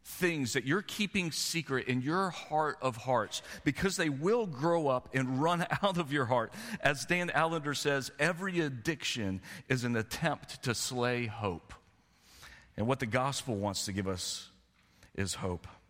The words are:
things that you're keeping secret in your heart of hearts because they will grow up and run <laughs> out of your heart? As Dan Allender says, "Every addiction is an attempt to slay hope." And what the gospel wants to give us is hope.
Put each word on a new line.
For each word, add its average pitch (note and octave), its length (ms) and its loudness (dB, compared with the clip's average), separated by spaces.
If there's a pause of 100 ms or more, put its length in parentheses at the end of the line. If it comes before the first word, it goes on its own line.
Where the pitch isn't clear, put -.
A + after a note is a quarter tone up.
things D#3 460 0
that G3+ 120 2
you're F#3 180 2
keeping F#3 480 0
secret C#3 560 -2
in B2+ 120 2
your F3 300 2
heart D#3 500 -2
of B2+ 160 0
hearts A2+ 460 0 (220)
because F3 340 2
they E3+ 100 2
will F#3 380 2
grow D#3+ 420 2
up B2+ 280 2
and C3 260 2
run E3+ 320 4
<laughs> D3 80 0
out F#3+ 160 2
of D3 160 0
your C#3 120 4
heart? A#2 280 2 (260)
As C#3+ 260 2
Dan F3 260 0
Allender D#3 420 2
says, C#3 460 0
"Every F3 420 2
addiction B2 800 -2 (260)
is B2+ 160 2
an A#2+ 140 0
attempt - 680 -4
to A#2+ 120 0
slay A#2+ 500 0
hope." G2+ 480 -6 (1040)
And G#2+ 100 0
what C3 120 2
the B2+ 60 -2
gospel B2+ 500 0
wants G2 300 -2
to G2+ 80 -4
give G2 140 -2
us - 420 -4 (680)
is F#2+ 180 -2
hope. F2+ 340 -4 (220)